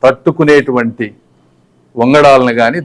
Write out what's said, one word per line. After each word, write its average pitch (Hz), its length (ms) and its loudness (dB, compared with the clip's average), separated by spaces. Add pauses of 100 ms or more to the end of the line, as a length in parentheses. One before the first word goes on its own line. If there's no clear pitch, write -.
తట్టుకునేటువంటి 131 1040 -2 (960)
వంగడాలను 135 580 2
కానీ 120 260 -2